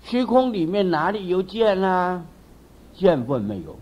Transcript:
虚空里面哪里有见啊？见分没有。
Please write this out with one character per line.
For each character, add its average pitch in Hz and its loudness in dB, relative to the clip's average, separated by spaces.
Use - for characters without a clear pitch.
虚 247 -2
空 247 2
里 175 -2
面 190 0
哪 165 0
里 202 -6
有 180 0
见 196 0
啊？ 180 0
见 165 4
分 127 -2
没 101 -6
有。 78 -14